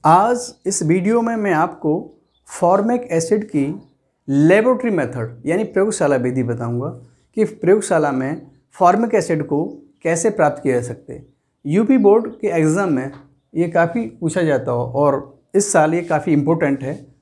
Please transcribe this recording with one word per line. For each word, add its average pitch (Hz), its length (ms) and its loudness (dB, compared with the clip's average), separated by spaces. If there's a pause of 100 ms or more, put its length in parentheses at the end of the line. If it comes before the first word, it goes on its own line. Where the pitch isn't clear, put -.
आज 214 480 4 (120)
इस 196 180 -4
वीडियो 185 380 2
में 233 140 -2
मैं 202 180 0
आपको 156 380 -2 (560)
फॉर्मिक 214 640 0
एसिड 170 380 0
की 139 140 0 (640)
लेबोरेटरी 202 640 4
मेथड 127 560 -6
यानी 170 180 -2
प्रयोगशाला 190 520 0
विधि 123 280 -2
बताऊंगा 120 440 -4 (480)
कि 214 100 2
प्रयोगशाला 180 640 0
में 135 360 -6 (240)
फॉर्मिक 208 440 2
एसिड 165 280 0
को 147 220 -2 (380)
कैसे 170 260 0
प्राप्त 151 340 0
किया 131 120 0
जा 120 120 -2
सकता 120 260 -14
है। 127 120 -16 (400)
यूपी 208 320 2
बोर्ड 220 300 4 (140)
के 214 60 -4
एग्जाम 165 460 0
में 135 180 -4 (440)
ये 165 140 -2
काफ़ी 170 380 0
पूछा 175 340 -4
जाता 135 300 0
हो 120 120 -2 (120)
और 139 480 -2 (120)
इस 196 180 0
साल 156 200 4
ये 170 80 -2
काफ़ी 165 320 -2
इंपॉर्टेंट 143 500 0
है 135 100 -6 (280)